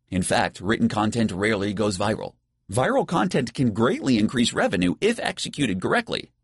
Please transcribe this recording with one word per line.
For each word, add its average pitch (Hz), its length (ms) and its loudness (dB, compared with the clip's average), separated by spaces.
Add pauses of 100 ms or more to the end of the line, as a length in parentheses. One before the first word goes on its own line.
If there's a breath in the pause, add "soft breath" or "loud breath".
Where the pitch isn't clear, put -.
(100)
In 92 120 0
fact, 90 380 0
written 113 280 2
content 107 440 0
rarely 101 400 0
goes 101 260 -2
viral. 101 360 -4 (360)
Viral 185 340 0
content 180 480 0
can 120 200 2
greatly 127 440 2
increase 110 360 2
revenue 90 480 2
if 233 180 2
executed - 640 -4
correctly. 156 480 -2 (140)